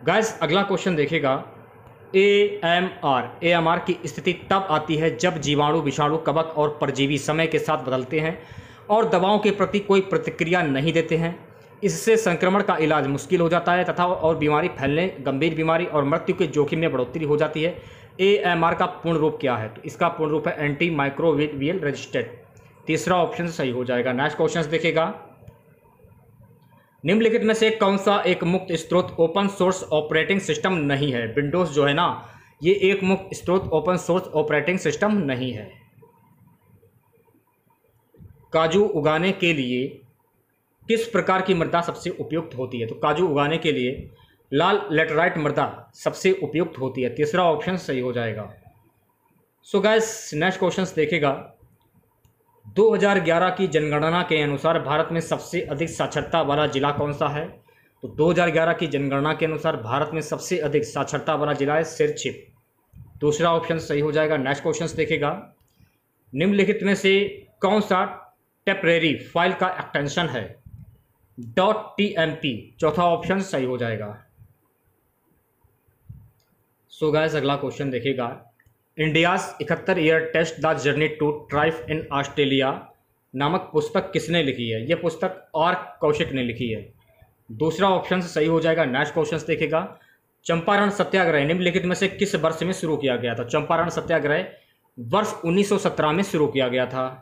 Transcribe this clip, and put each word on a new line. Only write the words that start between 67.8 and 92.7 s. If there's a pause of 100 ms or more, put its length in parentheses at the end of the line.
सा (600)
टेम्परेरी (120)
फाइल
का
एक्सटेंशन
है? (920)
डॉट
टी
एम
पी। (280)
चौथा
option
सही
हो
जाएगा। (2750)
So
guys,
अगला
question
देखिएगा, (520)
India's (180)
इकहत्तर
year (140)
test
the
journey (100)
to (240)
triumph
in (140)
Australia (640)
नामक
पुस्तक
किसने
लिखी
है?
यह
पुस्तक
आर (260)
कौशिक
ने
लिखी
है। (720)
दूसरा
option
सही
हो
जाएगा।
next
क्वेश्चन
देखिएगा, (640)
चंपारण
सत्याग्रह
निम्नलिखित
में
से
किस
वर्ष
में